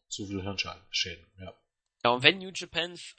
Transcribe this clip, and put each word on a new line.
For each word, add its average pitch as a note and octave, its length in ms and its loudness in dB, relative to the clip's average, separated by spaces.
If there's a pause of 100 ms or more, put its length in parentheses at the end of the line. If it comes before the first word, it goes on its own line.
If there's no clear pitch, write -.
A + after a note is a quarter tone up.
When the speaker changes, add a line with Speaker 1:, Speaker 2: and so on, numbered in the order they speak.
Speaker 1:
so G#2 180 -6
viele G2 160 -2
Hirnschäden, - 840 -4 (140)
ja. F#2 160 -12 (500)
Speaker 2:
Ja, A#2+ 60 8
und B2 100 4
wenn D#3 160 8
New F#3+ 160 -8
Japan F3 400 -4
f-, - 260 -14